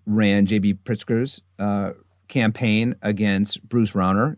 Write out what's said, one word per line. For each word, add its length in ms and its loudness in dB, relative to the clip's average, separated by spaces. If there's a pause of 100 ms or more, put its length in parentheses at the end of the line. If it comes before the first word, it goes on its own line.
ran 420 2
J 120 0
B 160 2
Pritzker's, 680 -4 (160)
uh, 340 -2 (340)
campaign 760 0
against 680 -2
Bruce 240 0
Rauner, 460 0